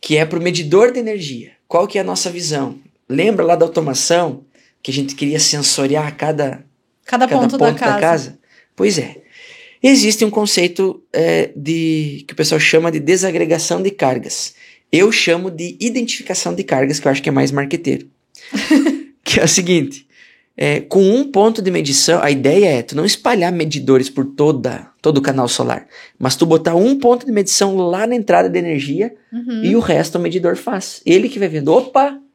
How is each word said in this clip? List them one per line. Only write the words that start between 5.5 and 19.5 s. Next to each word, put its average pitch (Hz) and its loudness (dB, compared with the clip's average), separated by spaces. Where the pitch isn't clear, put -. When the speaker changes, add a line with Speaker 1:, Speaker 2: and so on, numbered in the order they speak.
Speaker 1:
cada, 147 -4
Speaker 2:
Cada 254 0
Speaker 1:
cada - 2
Speaker 2:
ponto 247 0
da - 4
Speaker 1:
ponto 226 2
da 240 0
Speaker 2:
casa. - 0
Speaker 1:
casa? 160 0
Pois 190 0
é. - -10
Existe 220 4
um 208 0
conceito, 190 -2
é, 165 0
de, 156 -4
que - -18
o - -16
pessoal 156 0
chama 160 2
de 156 -2
desagregação 170 0
de 196 0
cargas. - -4
Eu 196 4
chamo 180 0
de 175 -10
identificação 220 -4
de 185 -6
cargas, 139 0
que - -2
eu 139 4
acho 135 -2
que - -2
é 151 0
mais 135 2
marqueteiro. 139 -4
<laughs> - 0
Que - 2
é - 2
o 160 2
seguinte: 170 0